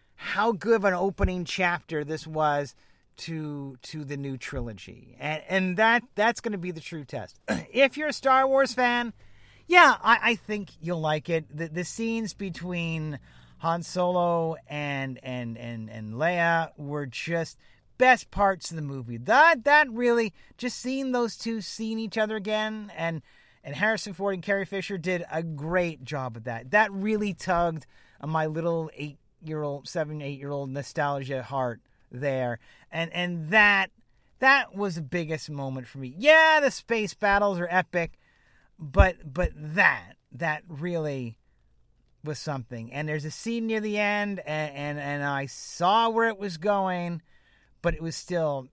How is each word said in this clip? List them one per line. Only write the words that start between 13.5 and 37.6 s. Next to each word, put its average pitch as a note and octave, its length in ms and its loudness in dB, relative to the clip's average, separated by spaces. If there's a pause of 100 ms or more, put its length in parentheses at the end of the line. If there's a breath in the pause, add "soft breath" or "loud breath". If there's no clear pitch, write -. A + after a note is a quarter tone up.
Han E3 260 -2
Solo F3 720 0 (140)
and, C#3 540 -4
and, B2 340 -8
and, A2+ 320 -10
and A2 240 -10
Leia E3 640 2
were D3 280 -6
just E3 520 -6 (400 soft breath)
best B3+ 340 6
parts G3 380 2
of E3 80 -8
the D#3 40 -6
movie. C3 360 -8
That, A#3+ 480 6
that D4 260 8
really, A#3 420 2 (240 soft breath)
just A#3+ 220 -6
seeing C4 320 -2
those A#3+ 240 0
two A3+ 240 -6
seeing A3 400 -6
each A3 180 -6
other A3 200 0
again, G#3+ 580 -4
and, E3 260 -4 (440 soft breath)
and C#3+ 100 -8
Harrison G#3 380 0
Ford G3 220 -2
and F3 80 -10
Carrie G3 220 0
Fisher G3 320 -6
did E3+ 340 -2
a D#3+ 100 -2
great D#3+ 600 -2
job B2+ 340 -6
of A2 60 -14
that. A#2+ 280 -6
That G#3 220 6
really G#3 400 0
tugged E3+ 540 0 (340 soft breath)
on D3 80 -6
my D#3 160 0
little D#3+ 500 -2
eight-year-old, D3 920 -8
seven, D3+ 340 -6
eight-year-old C#3 480 -6
nostalgia C#3 720 -2
heart B2 400 -2 (300)
there. B2+ 480 -2 (320 soft breath)
And, E3 200 -4
and F3 380 -4
that, G3+ 380 6 (500)
that C4 380 4
was G3 200 -2
the E3 60 -6
biggest D#3 480 -4
moment C3+ 380 -6
for - 100 -16
me. C3 180 -10
Yeah, D#4 460 6
the C#4 80 2
space A3 460 -4
battles G3+ 440 2